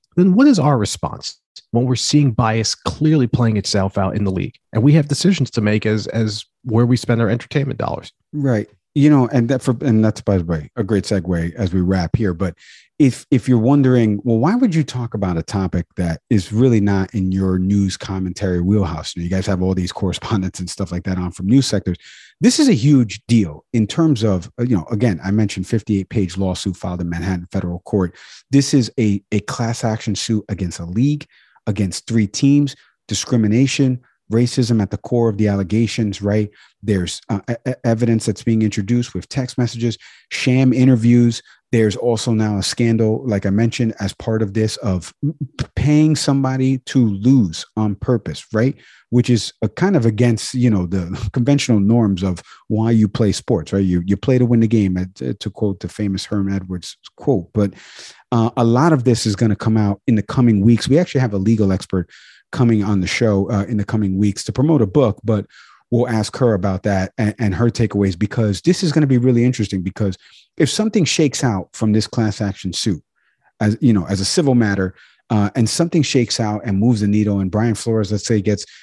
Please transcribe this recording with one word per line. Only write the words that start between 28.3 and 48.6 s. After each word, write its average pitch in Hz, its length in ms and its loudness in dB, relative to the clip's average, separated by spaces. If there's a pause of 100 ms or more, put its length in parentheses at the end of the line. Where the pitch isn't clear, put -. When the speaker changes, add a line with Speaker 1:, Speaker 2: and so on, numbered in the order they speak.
Speaker 2:
This 139 240 2
is 123 240 0
a, 104 320 0
a 104 80 0
class 117 440 -6
action 107 300 -4
suit 107 360 -4
against 90 300 -6
a 85 60 -12
league, 131 400 -2 (400)
against 98 400 -4
three 113 220 0
teams, 143 480 0 (320)
discrimination, 123 960 0 (300)
racism 117 500 2
at 98 80 -2
the - 80 -6
core 117 320 0
of 101 80 -4
the 107 100 2
allegations, 101 720 -2
right? 101 280 0 (320)
There's, 98 480 -2
uh, 101 200 -4
e-, 120 60 -4 (120)
e-, 127 60 -4 (100)
evidence 117 420 0
that's 104 180 -4
being 113 180 0
introduced 110 520 -2
with 90 160 -10
text 127 280 -6
messages, 117 400 -2 (340)
sham 131 420 2
interviews. 120 680 4 (300)
There's 110 240 2
also 117 380 -2
now 107 240 0
a 95 60 -2
scandal, 113 640 0
like 101 180 -2
I 98 40 0
mentioned, 113 500 0
as 101 140 -4
part 110 280 -4
of 98 120 -4
this 110 240 -2
of 92 440 -4
p-, - 440 -6 (100)
paying 151 400 4
somebody 131 640 0
to 127 260 0
lose 104 600 2 (100)
on 107 200 -2
purpose, - 580 -4
right? 120 220 0 (340)